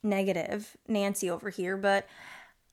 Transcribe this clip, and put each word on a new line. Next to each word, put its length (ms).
negative 760
Nancy 420
over 220
here, 260
but 300